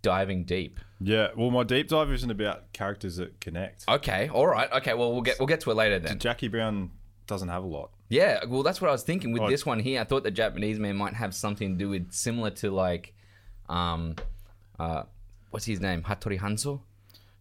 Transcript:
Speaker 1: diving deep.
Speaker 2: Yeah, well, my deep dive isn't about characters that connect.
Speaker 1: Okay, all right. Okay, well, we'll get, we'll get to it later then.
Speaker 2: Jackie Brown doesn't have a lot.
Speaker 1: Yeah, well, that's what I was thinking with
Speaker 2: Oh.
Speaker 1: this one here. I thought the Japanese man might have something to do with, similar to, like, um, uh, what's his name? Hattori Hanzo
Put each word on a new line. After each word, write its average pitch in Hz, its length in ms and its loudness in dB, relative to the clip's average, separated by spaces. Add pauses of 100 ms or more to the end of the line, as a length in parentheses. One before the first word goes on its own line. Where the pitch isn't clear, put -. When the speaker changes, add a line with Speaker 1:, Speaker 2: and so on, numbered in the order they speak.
Speaker 1:
diving 95 420 2
deep. 90 340 -2 (220)
Speaker 2:
Yeah, 107 360 4
well, 117 140 4
my 123 140 4
deep 123 240 2
dive 156 240 4
isn't 127 180 0
about 104 420 -2
characters 98 440 -6
that - 240 -8
connect. 90 480 -8
Speaker 1:
Okay, 110 400 2
all 135 180 4
right. 127 260 4
Okay, 123 220 2
well, 120 180 2
we'll 120 100 0
get, 120 180 2
we'll 135 80 2
get 160 140 2
to 127 100 0
it - 20 4
later 107 240 4
then. 87 220 -4
Speaker 2:
Jackie 117 280 0
Brown 104 420 -2 (360)
doesn't 95 220 -4
have 90 160 -4
a - 20 -6
lot. 76 240 -6 (180)
Speaker 1:
Yeah, 135 380 4
well, 131 160 0
that's 165 180 2
what 175 80 2
I 143 40 4
was 123 100 0
thinking 160 300 -2
with 117 100 2
Speaker 2:
Oh. 107 80 4
Speaker 1:
this 143 160 2
one 117 140 2
here. 127 200 0
I 110 40 0
thought 135 180 2
the 107 80 0
Japanese 107 480 0
man 104 180 -2
might 101 180 -2
have 107 200 -4
something 101 380 -2
to - 40 -2
do 98 120 -2
with, 95 240 -4
similar 117 380 -2
to, 104 200 -4
like, 92 440 0 (540)
um, 85 460 -2 (640)
uh, 82 240 -2 (480)
what's 107 160 -6
his 104 140 -2
name? 90 220 0
Hattori 101 360 -4
Hanzo 107 420 -4 (600)